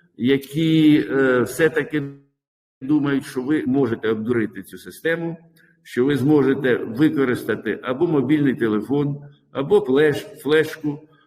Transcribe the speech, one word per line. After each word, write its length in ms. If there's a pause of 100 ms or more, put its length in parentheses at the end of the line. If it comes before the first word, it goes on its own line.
(160)
які, 960
е, 300
все-таки 600 (800)
думають, 460
що 160
ви 240
можете 420
обдурити 540
цю 160
систему, 580 (460)
що 220
ви 120
зможете 600
використати 1080
або 240
мобільний 480
телефон, 640 (340)
або 280
флеш-, 460 (160)
флешку, 560 (280)